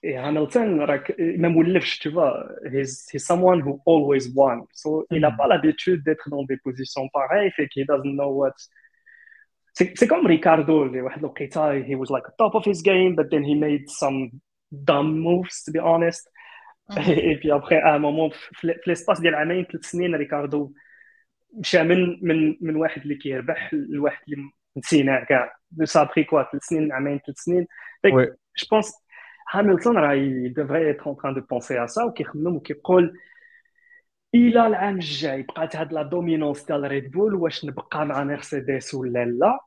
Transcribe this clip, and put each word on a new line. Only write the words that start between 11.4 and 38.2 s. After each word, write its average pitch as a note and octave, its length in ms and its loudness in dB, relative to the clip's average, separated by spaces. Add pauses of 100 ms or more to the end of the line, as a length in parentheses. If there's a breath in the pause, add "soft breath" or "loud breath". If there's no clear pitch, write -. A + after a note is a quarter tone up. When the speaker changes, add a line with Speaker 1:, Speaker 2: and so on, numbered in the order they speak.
Speaker 1:
he C3+ 120 -6
was, C3 160 -6
like, C3 140 -4 (120)
top A3 180 2
of A3 100 0
his F#3 180 -2
game, F#3 320 4
but D#3 160 0
then D3 140 0
he D3 100 0
made D3 340 -2
some C3+ 420 -4 (420)
dumb D3 480 0
moves, F3 440 0
to D#3+ 60 -10
be D#3 80 -4
honest. E3 500 2 (600 loud breath)
Speaker 2:
Hmm. G3+ 80 -10
Speaker 1:
<laughs> D#3 340 2
Et D3+ 60 0
puis D#3 160 -2
après, D3+ 280 4
à D#3 140 6
un D3 60 2
moment, D3+ 300 0
في - 340 -16
ال-، E3 200 -2
في F3 100 0
l'espace E3+ 260 0
ديال E3 140 2
عامين، E3+ 300 -2
ثلاث - 200 -14
سنين، F3 300 -4
ريكاردو D3 580 -4 (840 soft breath)
مشى F#3 280 2
من، F3 400 2
من، D#3+ 380 2
من D#3 160 -4
واحد D#3 260 -4
اللي D3 120 -6
كيربح C#3 600 -6
لواحد C#3+ 540 -4
اللي C#3 220 -10 (260)
نسيناه C3+ 480 2
كاع. B2+ 280 2 (320)
Ça D#3 180 4
a C#3 40 4
pris D#3 180 0
quoi, C#3+ 260 0
ثلاث D3+ 120 -8
سنين، D3+ 300 -2
عامين، C#3 260 -4
ثلاث C#3 200 -12
سنين. F3 280 -2 (360 loud breath)
Fait G3+ 80 6
que C3 60 4
Speaker 2:
Oui. B2+ 100 6 (280)
Speaker 1:
je - 100 -8
pense - 280 0 (640 loud breath)
Hamilton, G3+ 440 4
راه، D3 160 2
il C3 400 -2
devrait D3+ 380 0
être D3 160 -8
en C#3 60 -8
train C3+ 180 -6
de C3 80 -6
penser B2+ 360 -6
à A#2+ 100 -2
ça, A3+ 200 -2
وكيخمم E3 500 -4
وكيقول، E3+ 600 2 (1160 soft breath)
إلا A#3 320 6
العام G3+ 280 0
الجاي D3 480 -6
بقات D#3+ 340 -8
هاد D#3 160 -6
لا D#3 100 -4
دومينونس D#3 600 -2
ديال C#3+ 240 -4
ريد C3+ 220 -4
بول، G3+ 240 0
واش E3 300 -4
نبقى D3 420 -6
مع C#3+ 180 -2